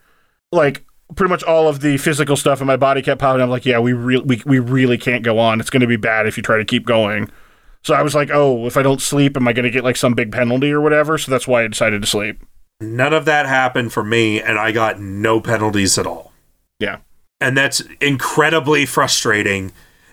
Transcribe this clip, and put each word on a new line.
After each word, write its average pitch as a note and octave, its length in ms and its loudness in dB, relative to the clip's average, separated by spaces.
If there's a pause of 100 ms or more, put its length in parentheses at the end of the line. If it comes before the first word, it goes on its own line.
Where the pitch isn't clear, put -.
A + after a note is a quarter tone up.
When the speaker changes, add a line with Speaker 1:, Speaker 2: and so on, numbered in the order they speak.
(520)
Speaker 1:
like, D3+ 340 0 (300)
pretty F3+ 160 0
much E3+ 120 -2
all D#3+ 240 4
of C#3 140 -2
the C#3+ 160 2
physical C#3+ 400 0
stuff C#3 240 0
in C3+ 60 -2
my C3 100 2
body C3+ 240 2
kept C3+ 180 -2
popping C3 220 2
up. B2 80 0
Like, B2 160 -4
"Yeah, B2 140 2
we B2 140 2
re-, B2 300 0
we, B2 220 0
we C3+ 140 4
really B2 380 2
can't A#2+ 260 -4
go A2+ 160 0
on. A2+ 200 2
It's A2 120 -6
gonna B2+ 160 2
be A#2+ 100 0
bad A2 300 -2
if G#2+ 100 -6
you A2 60 -8
try A2+ 140 2
to A2 80 -2
keep A#2 200 -2
going." G#2 440 0 (540)
So D3+ 120 0
I C#3 80 2
was C#3+ 120 -2
like, D3 160 0
"Oh, C3+ 360 2
if C3+ 100 -6
I C3+ 60 4
don't C3+ 180 2
sleep, C#3+ 340 2
am B2+ 120 0
I A#2+ 60 2
gonna A#2+ 180 0
get, B2 120 -2
like, B2 140 0
some B2 160 2
big A2+ 180 -2
penalty B2 400 0
or D3 80 0
whatever?" D3+ 380 2
So C3+ 140 -8
that's B2+ 160 -2
why A#2+ 160 2
I A2 40 -2
decided G#2+ 340 -2
to G#2 60 -6
sleep. G#2+ 340 -4 (380)
Speaker 2:
None B2 340 -2
of D3+ 120 0
that D3 220 2
happened B2+ 440 0
for A2 120 -4
me, A2 380 0
and A2+ 180 -2
I A2 120 0
got G#2+ 300 -2
no G#2+ 400 -2
penalties G#2 560 0
at - 100 -4
all. - 240 -12 (480)
Speaker 1:
Yeah. - 180 -6 (440)
Speaker 2:
And C3 160 0
that's C3+ 240 0 (180)
incredibly C#3+ 840 0
frustrating, G#2 840 -2 (420)